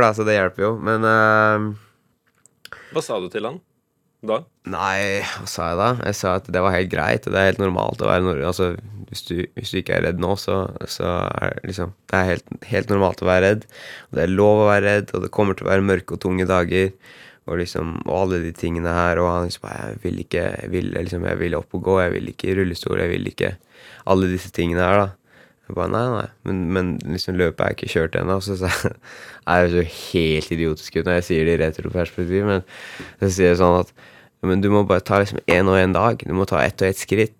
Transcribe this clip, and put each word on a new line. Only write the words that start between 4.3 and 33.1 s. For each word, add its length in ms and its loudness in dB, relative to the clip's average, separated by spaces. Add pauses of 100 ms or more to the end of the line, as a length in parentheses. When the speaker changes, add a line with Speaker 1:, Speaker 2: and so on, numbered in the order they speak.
Speaker 1:
Nei, 560 -2
hva 240 -10
sa 240 -6
jeg 80 -2
da? 100 2 (200)
Jeg 100 -4
sa 120 0 (100)
at 100 -20
det 140 0
var 100 2
helt 160 0
greit, 380 -2
og 60 -4
det 40 2
er 140 6
helt 100 -2
normalt 400 0
å 60 2
være 160 2
nor-, 240 0
altså, 240 0 (340)
hvis 220 -14
du, 60 -4 (200)
hvis 160 -10
du 80 -4
ikke 160 -2
er 140 0
redd 140 -2
nå, 180 0
så, 240 -2 (260)
så 140 -6 (240)
er 260 -4
det 140 -10
liksom, 240 -6 (180)
det 80 2
er 140 2
helt, 160 -4 (180)
helt 240 -2
normalt 320 2
å 60 0
være 160 4
redd, 220 2 (420)
og 100 -6
det 60 2
er 80 0
lov 320 6
å 80 6
være 160 4
redd, 260 0
og 80 -2
det 140 -6
kommer 180 2
til 140 -6
å 20 2
være 160 4
mørke 300 0
og 80 -10
tunge 240 0
dager, 420 2 (560)
og 140 -4
liksom, 320 -4 (160)
og 80 0
alle 260 0
de 160 -4
tingene 380 -2
her, 260 2
og 80 2
han 160 0
liksom 220 -10
bare, 240 -10
"Jeg 100 -12
vil 220 -4
ikke, 180 -2 (140)
jeg 160 -10
vil, 240 -2
liksom, 340 -4
jeg 140 -2
vil 160 -2
opp 180 -8
og 80 -6
gå, 160 4
jeg 140 0
vil 160 -8
ikke 180 -4
i 80 0
rullestol, 460 -2
jeg 80 -2
vil 180 -4
ikke 220 -2 (580)
alle 220 4
disse 240 -6
tingene 260 0
her, 220 4
da." 100 -8 (520)
Jeg 120 -10
bare, 160 -2
"Nei, 160 0
nei, 160 -4 (200)
men, 120 -4 (160)
men 160 0 (220)
liksom, 260 -4
løpet 240 0
er 160 -2
ikke 160 -8
kjørt 240 0
ennå." 240 -2
Så, 160 -6
så 140 -2 (380)
<laughs> 440 -10
er 80 8
det 140 4
så 100 2 (240)
helt 480 0
idiotisk 400 -2
ut 80 -2
når 140 2
jeg 100 -4
sier 160 2
det 100 2
i 60 2
retroperspektiv, 880 -2
men 160 0 (560)